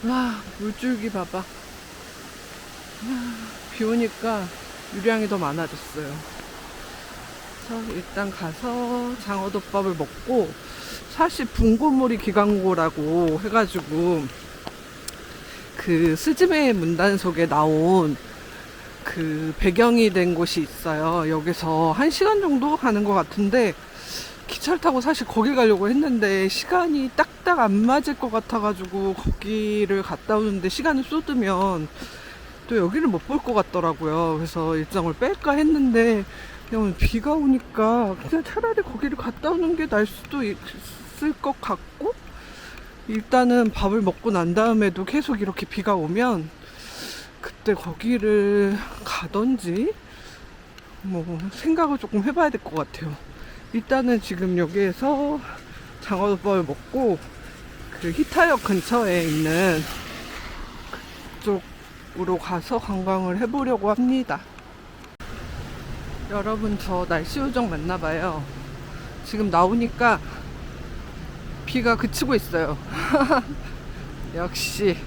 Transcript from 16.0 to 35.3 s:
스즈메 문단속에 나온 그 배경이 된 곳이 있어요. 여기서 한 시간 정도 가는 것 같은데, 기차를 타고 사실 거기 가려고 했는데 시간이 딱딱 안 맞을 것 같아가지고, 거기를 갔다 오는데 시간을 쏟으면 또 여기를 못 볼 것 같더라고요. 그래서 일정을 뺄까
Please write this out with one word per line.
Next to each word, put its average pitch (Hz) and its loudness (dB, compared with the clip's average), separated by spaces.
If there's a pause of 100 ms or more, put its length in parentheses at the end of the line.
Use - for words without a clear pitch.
스즈메 311 4
문단속에 170 4
나온 156 6 (840)
그 156 -2
배경이 226 6
된 180 4
곳이 170 0
있어요. 160 0
여기서 160 2
한 277 4
시간 403 4
정도 294 4
가는 214 2
것 202 2
같은데, 202 2 (720)
기차를 - 0
타고 285 4
사실 262 0
거기 226 2
가려고 214 6
했는데 220 4
시간이 294 2
딱딱 330 2
안 214 4
맞을 277 4
것 240 -4
같아가지고, 196 0
거기를 208 0
갔다 202 -2
오는데 196 0
시간을 277 2
쏟으면 196 0 (800)
또 233 0
여기를 214 2
못 180 0
볼 285 0
것 247 -2
같더라고요. 165 2
그래서 160 -2
일정을 165 -2
뺄까 294 0